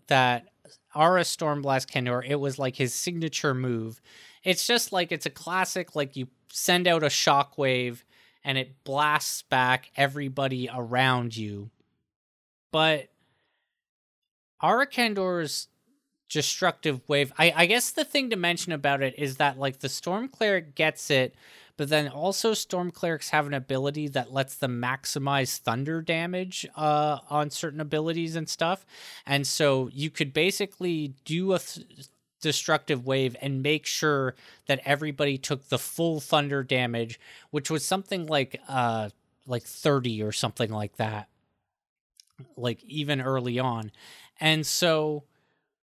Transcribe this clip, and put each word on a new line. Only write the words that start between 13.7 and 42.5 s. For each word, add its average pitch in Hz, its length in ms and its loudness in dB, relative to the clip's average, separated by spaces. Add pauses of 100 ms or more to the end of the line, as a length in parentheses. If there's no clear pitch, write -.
Ara 226 240 4
Kendor's 185 800 -2 (600)
Destructive 156 800 0
Wave, 143 300 2
I, 165 160 6
I 170 120 4
guess 233 260 2
the 311 120 -2
thing 269 260 -2
to 220 60 -2
mention 175 360 -2
about 139 300 0
it 131 140 0
is 135 200 -4
that, 139 220 2
like, 135 200 -2
the 139 100 -6
Storm 202 400 -4
Cleric 185 460 0
gets 156 360 0
it, 131 260 2 (400)
but 147 120 -4
then 147 200 2
also 190 460 0
Storm 180 360 -2
Clerics 165 400 -4
have 151 160 4
an 143 80 -4
ability 139 540 -2
that 131 240 -4
lets 135 240 -2
them 123 240 -2
maximize 139 800 -2
thunder 139 440 -2
damage, 180 720 -2
uh, 151 440 2 (120)
on 147 200 0
certain 156 300 -6
abilities 160 540 -2
and 160 140 -4
stuff. - 380 -2 (380)
And 139 220 0
so 135 460 2
you 147 180 -4
could 143 220 -2
basically 170 840 -2 (100)
do 185 280 0
a 175 60 2
th-, - 500 -14 (320)
Destructive 147 640 0
Wave 135 340 0
and 135 220 -4
make 147 240 0
sure 139 480 0 (320)
that 139 180 0
everybody 143 540 0
took 139 300 -6
the 123 100 0
full 165 420 -2
thunder 143 440 2
damage, 117 560 -2 (300)
which 147 200 -4
was 151 140 -2
something 190 420 -4
like, 147 420 0
uh, 113 420 0 (360)
like, 123 160 -2
thirty 123 600 0
or 107 100 -2
something 117 380 -2
like 104 260 -6
that, 110 320 -4 (1300)